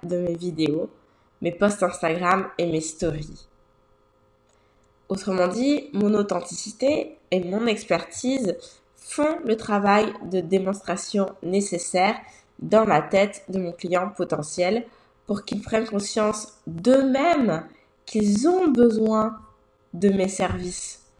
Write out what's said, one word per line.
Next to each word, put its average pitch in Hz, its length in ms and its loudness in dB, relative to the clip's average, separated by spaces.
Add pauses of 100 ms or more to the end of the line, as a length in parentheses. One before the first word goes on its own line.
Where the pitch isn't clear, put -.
de 175 140 -4
mes 175 180 -2
vidéos, 160 560 -2 (500)
mes 170 100 -2
posts 202 300 2
Instagram 180 680 0 (120)
et 170 80 2
mes 160 140 0
stories. - 680 -6 (1600)
Autrement 185 380 0
dit, 254 460 0
mon 208 200 2
authenticité 208 1040 -2 (140)
et 185 120 2
mon 208 240 -2
expertise 220 880 -2 (400)
font 302 480 -2
le 220 120 0
travail 208 560 2 (200)
de 190 80 0
démonstration 190 1040 -2
nécessaire 190 720 0 (440)
dans 208 260 4
la 160 160 4
tête 202 480 0
de 190 100 -4
mon 175 120 -4
client 180 440 -2
potentiel 180 680 -2 (420)
pour 202 180 -4
qu'ils 202 160 -6
prennent 220 260 -2
conscience 214 800 -2
d'eux-mêmes 262 1000 2 (380)
qu'ils 214 420 2
ont 359 200 4
besoin 220 720 4 (560)
de 185 160 4
mes 185 180 2
services 180 800 -6 (140)